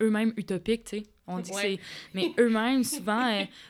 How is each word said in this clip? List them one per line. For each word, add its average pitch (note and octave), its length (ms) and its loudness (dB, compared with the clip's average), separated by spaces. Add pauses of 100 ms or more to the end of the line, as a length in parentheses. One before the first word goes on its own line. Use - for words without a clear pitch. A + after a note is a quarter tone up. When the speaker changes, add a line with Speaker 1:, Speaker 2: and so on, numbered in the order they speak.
Speaker 1:
eux-mêmes A3 340 4
utopiques, G#3+ 480 -2
tu G#3 140 -6
sais. G#3+ 40 -6 (240)
On F3+ 120 -6
dit F3+ 120 -8
que F#3+ 60 -4
Speaker 2:
Ouais. G3 240 -2
Speaker 1:
c'est, - 340 -16
mais F#3+ 240 0
eux-mêmes, A#3 460 4
souvent, A3+ 480 -2
euh, G3+ 120 0 (260)